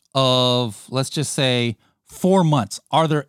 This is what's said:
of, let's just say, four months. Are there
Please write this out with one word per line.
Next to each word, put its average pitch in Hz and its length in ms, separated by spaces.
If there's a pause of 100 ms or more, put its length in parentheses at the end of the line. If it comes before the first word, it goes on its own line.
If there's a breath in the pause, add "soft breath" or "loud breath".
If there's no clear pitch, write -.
(140)
of, 127 720
let's 127 220
just 147 220
say, 123 440 (280)
four 185 380
months. 147 380 (100)
Are 160 160
there 147 220